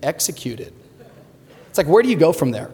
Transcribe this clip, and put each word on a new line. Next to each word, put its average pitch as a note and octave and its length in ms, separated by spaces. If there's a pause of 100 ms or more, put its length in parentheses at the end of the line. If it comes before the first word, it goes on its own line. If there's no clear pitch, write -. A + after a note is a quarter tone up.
executed." - 680 (960)
It's - 80
like, C#3 100
where G3 140
do B3 80
you A#3 60
go D#3+ 180
from C#3 180
there? G#2+ 220